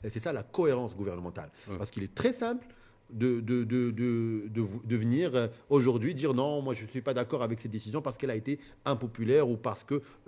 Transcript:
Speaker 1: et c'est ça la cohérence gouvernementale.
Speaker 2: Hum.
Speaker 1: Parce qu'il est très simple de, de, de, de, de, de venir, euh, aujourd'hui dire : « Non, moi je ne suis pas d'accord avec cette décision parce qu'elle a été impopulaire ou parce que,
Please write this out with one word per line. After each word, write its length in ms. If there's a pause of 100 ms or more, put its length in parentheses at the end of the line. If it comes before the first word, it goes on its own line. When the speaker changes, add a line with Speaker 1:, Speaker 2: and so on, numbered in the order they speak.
Speaker 1:
et 60
c'est 100
ça 120
la 120
cohérence 500
gouvernementale. 560 (180)
Speaker 2:
Hum. 100
Speaker 1:
Parce 120
qu'il 120
est 120
très 180
simple 340 (440)
de, 300
de, 240
de, 260
de, 580
de, 160 (200)
de 120
venir, 380
euh, 140 (200)
aujourd'hui 460
dire : « 200
Non, 280
moi 100
je 120
ne 60
suis 120
pas 100
d'accord 300
avec 180
cette 100
décision 300
parce 160
qu'elle 140
a 60
été 220 (280)
impopulaire 640
ou 80
parce 260
que, 160 (280)